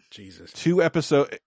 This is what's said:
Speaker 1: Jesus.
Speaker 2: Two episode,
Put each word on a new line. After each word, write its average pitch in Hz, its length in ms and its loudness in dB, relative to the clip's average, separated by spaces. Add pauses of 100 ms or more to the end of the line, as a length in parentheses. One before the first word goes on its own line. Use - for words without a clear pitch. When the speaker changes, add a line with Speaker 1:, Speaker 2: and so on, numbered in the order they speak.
(100)
Speaker 1:
Jesus. 92 420 -20
Speaker 2:
Two 180 300 0
episode, 151 640 0